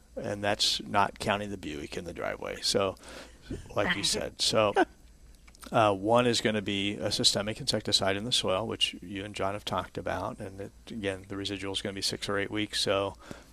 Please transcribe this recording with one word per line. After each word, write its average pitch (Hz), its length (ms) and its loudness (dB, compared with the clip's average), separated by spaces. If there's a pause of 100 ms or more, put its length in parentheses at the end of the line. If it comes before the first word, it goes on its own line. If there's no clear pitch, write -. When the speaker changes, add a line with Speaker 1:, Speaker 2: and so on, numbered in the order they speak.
(160)
Speaker 1:
and 104 280 -4
that's - 440 2
not 101 320 2
counting 104 320 0
the 101 60 -6
Buick 76 400 -8
in 90 80 -6
the 85 80 -10
driveway. 50 500 -6
So, 98 320 2 (800)
like 104 200 2
you 101 80 -6
Speaker 2:
<laughs> - 0 -
Speaker 1:
said, - 380 0
so, 107 320 6 (1000)
uh, 107 200 8
one 110 320 4
is 117 160 4
gonna 110 200 2
be 101 340 0
a 104 160 -2
systemic 110 480 2
insecticide 104 560 2
in 101 80 -4
the 123 80 -4
soil, 98 340 2
which - 360 -2
you 95 240 -6
and 101 100 -10
John 98 180 0
have 104 120 -8
talked 92 320 -4
about, 92 420 -4
and 98 220 -10
it, 101 100 -10 (180)
again, 95 380 -4
the 101 80 -8
residual 98 380 -4
is 92 80 -4
gonna 101 120 -4
be 98 80 -6
six - 280 -4
or 101 100 0
eight 101 100 -2
weeks, 104 300 -2
so 98 360 2 (380)